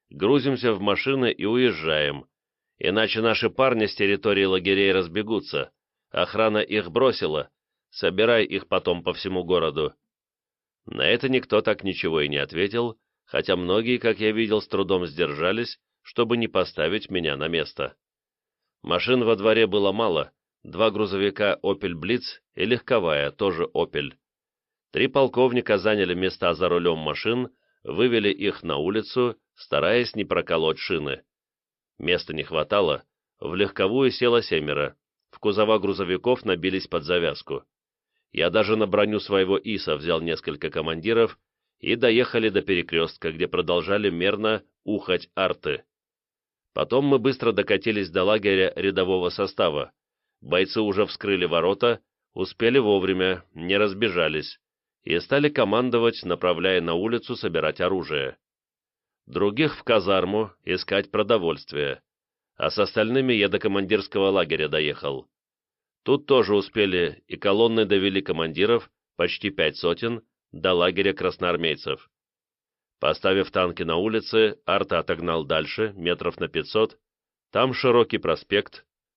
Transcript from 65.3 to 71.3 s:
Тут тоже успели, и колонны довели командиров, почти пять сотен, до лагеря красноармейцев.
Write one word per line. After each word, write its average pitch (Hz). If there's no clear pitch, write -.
Тут 147
тоже 107
успели, 95
и 90
колонны 110
довели 98
командиров, 85
почти 90
пять 78
сотен, 110
до 92
лагеря 92
красноармейцев. 82